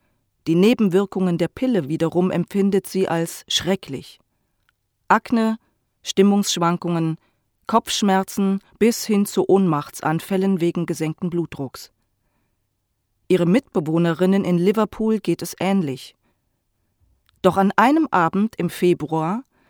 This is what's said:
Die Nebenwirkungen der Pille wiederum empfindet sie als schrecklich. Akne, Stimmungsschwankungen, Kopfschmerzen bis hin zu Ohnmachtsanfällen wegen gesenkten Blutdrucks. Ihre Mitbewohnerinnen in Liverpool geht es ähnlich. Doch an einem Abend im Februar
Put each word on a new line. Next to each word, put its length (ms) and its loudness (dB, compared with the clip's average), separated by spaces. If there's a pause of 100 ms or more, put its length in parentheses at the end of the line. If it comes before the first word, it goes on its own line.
(460)
Die 80 2
Nebenwirkungen 840 2
der 120 -2
Pille 420 -2
wiederum 400 0
empfindet 560 0
sie 220 -2
als 380 -4
schrecklich. 720 -6 (840)
Akne, 520 0 (460)
Stimmungsschwankungen, 1120 0 (480)
Kopfschmerzen 960 0 (180)
bis 260 2
hin 220 0
zu 220 -2
Ohnmachtsanfällen 1120 0
wegen 260 -2
gesenkten 440 -6
Blutdrucks. 600 -8 (1400)
Ihre 180 2
Mitbewohnerinnen 1000 0
in 120 0
Liverpool 600 0
geht 240 -4
es 160 -10
ähnlich. 560 -4 (1300)
Doch 140 2
an 180 2
einem 380 4
Abend 420 0
im 160 -4
Februar 720 -2 (260)